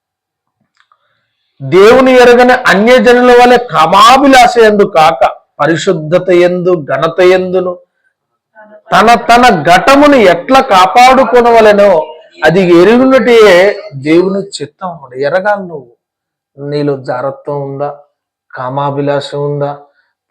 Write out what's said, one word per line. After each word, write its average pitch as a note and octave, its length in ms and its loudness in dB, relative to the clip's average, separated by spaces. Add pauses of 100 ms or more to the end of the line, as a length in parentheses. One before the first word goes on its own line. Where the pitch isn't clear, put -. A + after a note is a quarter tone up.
(1600)
"దేవుని A3 500 2
ఎరగని B3 400 4
అన్యజనుల B3 800 0
వలె B3 240 4
కామాభిలాష A#3 1000 2
యందు G#3+ 240 2
కాక, D#3+ 480 0 (300)
పరిశుద్ధత E3+ 680 -4
యందు, F3+ 440 0
ఘనత D#3 460 -6
యందును, F#3 580 -2 (840)
తన G#3 500 -2
తన A#3 480 0
ఘటమును C4+ 540 2
ఎట్లా G#3 440 0
కాపాడుకొనవలెనో A3 1500 2 (380)
అది E3 160 0
ఎరుగునటే A#3 760 2 (560)
దేవుని F3+ 540 -2
చిత్తం." F3+ 400 -14
అన్నమాట. C#3+ 260 -18
ఎరగాలి F#3 540 -4
నువ్వు. C3 280 -20 (600)
నీలో C#3+ 380 -6
జారత్వం C3 640 -10
ఉందా? C#3 360 -12 (560)
కామాభిలాష C#3+ 800 -8
ఉందా? C#3+ 440 -8 (520)